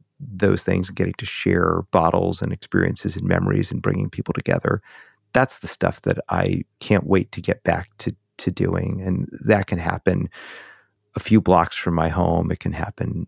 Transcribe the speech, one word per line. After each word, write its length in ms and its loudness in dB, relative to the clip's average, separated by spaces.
those 440 0
things 240 0
and 80 -12
getting 200 -2
to 100 -10
share 640 0
bottles 500 2
and 120 -2
experiences 640 -2
and 120 -4
memories 440 2
and 100 -4
bringing 280 0
people 240 -6
together, 480 -2
that's 260 2
the 80 -12
stuff 360 -2
that 160 0
I 340 0
can't 260 0
wait 280 2
to 80 -10
get 220 -2
back 260 0
to, 160 -4
to 140 -4
doing. 500 -2
And 260 -2
that 220 4
can 120 -2
happen 500 0
a 40 -4
few 220 4
blocks 340 4
from 180 -2
my 160 2
home. 420 2
It 80 -4
can 120 -4
happen 560 -6